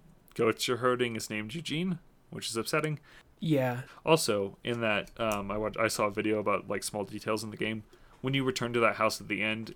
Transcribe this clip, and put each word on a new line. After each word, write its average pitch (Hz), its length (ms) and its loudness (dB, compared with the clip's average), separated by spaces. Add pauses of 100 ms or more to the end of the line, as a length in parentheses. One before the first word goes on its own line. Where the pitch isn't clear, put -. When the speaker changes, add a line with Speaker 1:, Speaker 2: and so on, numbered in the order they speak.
(360)
Speaker 1:
goats 117 320 2
you're 127 100 2
herding 123 380 2
is 110 140 -6
named 107 260 -4
Eugene, 165 440 -2 (300)
which - 200 -8
is 113 80 -4
upsetting. 151 420 0 (400)
Speaker 2:
Yeah. 131 440 2 (220)
Speaker 1:
Also, 104 600 2
in 117 160 -2
that, 107 360 0
um, 104 320 0
I 101 80 -2
watched, 107 200 -2
I 113 100 4
saw 107 200 2
a 101 40 0
video 107 280 0
about, 98 280 0
like, 101 160 -4
small 104 220 -4
details 107 360 -4
in 110 100 -8
the 98 60 -12
game. 110 260 -4 (360)
When 131 140 0
you 135 100 2
return 127 300 0
to 120 80 4
that 107 140 6
house 110 260 2
at 101 80 -12
the 101 120 -2
end, 110 340 -2